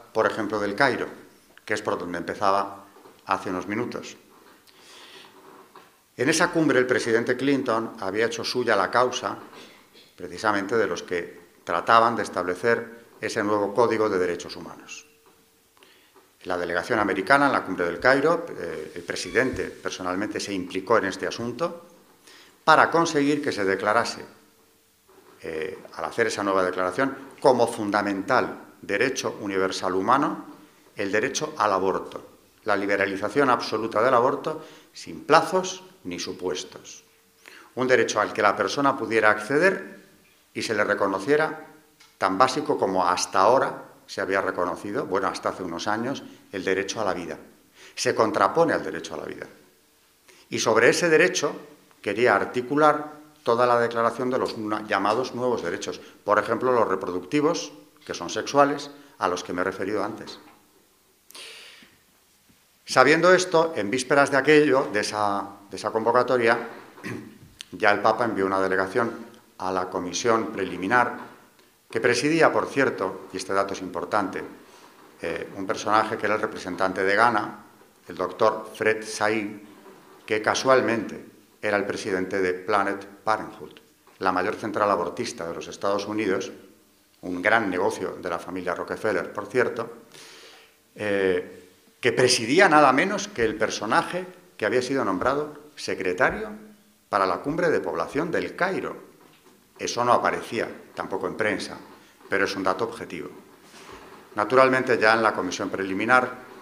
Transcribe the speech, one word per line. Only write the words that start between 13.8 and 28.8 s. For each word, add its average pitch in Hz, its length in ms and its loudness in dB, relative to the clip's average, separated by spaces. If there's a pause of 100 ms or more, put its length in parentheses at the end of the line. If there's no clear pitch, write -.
de 98 80 0
derechos 87 380 -4
humanos. - 500 -16 (1400)
La 90 140 -2
delegación 87 420 -2
americana 101 460 4
en 131 80 2
la 95 100 0
cumbre 87 220 -4
del 85 160 -6
Cairo, 139 480 2
eh, 80 460 -10
el 87 80 -12
presidente 92 640 -2
personalmente 92 720 -6
se 104 100 -8
implicó 95 460 -2
en 98 80 2
este 92 200 -6
asunto 120 640 -8 (800)
para 139 260 8
conseguir 151 500 0
que 120 120 -2
se 104 100 -2
declarase, 104 640 0 (1160)
eh, 82 380 -8 (160)
al 82 80 -6
hacer 110 240 0
esa 107 160 -4
nueva 95 180 2
declaración, 92 540 0 (240)
como 123 260 6
fundamental 101 1160 -2